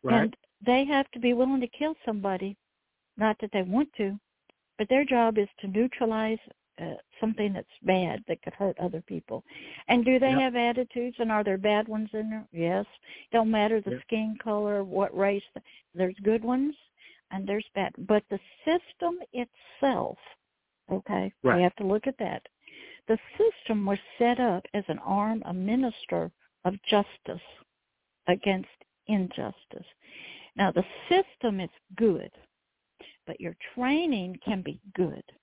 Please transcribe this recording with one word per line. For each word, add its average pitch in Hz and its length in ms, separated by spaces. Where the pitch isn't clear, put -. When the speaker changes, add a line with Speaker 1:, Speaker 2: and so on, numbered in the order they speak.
Speaker 1:
Right. 220 200
Speaker 2:
And 220 120
they 254 200
have 277 260
to 240 80
be 240 140
willing 262 280
to 247 60
kill 311 360
somebody, 196 540
not 214 260
that 208 120
they 196 80
want 220 360
to, 202 220
but 214 120
their 269 160
job 233 320
is 202 100
to 202 80
neutralize, 220 720
uh, 160 140
something 208 340
that's - 140
bad 185 440
that 170 140
could - 120
hurt 196 260
other 180 220
people. - 420
And 240 160
do 254 160
they 262 120
Speaker 1:
Yep. 262 80
Speaker 2:
have 254 160
attitudes, 240 640
and 226 120
are 214 120
there 196 140
bad 208 300
ones 214 260
in 220 160
there? 220 220
Yes. 170 340
Don't 226 200
matter 214 300
the - 100
Speaker 1:
Yep. 131 100
Speaker 2:
skin 220 360
color, 208 460
what 190 320
race. 202 280
There's 185 260
good 220 240
ones, 262 320
and 190 160
there's 208 280
bad. 196 220
But 208 320
the 196 100
system 349 540
itself, - 880
okay, 190 400
Speaker 1:
Right. 127 140
Speaker 2:
we 180 60
have 180 120
to 214 80
look 208 240
at 262 100
that. - 300
The 220 120
system 226 480
was 196 140
set 240 220
up 202 340
as 202 140
an - 120
arm, 208 460
a 175 80
minister 185 760
of 196 180
justice - 580
against 190 420
injustice. - 800
Now, 190 160
the 190 140
system 254 540
is 175 80
good. 208 360
But - 120
your 170 160
training 247 680
can 196 200
be - 160
good. - 280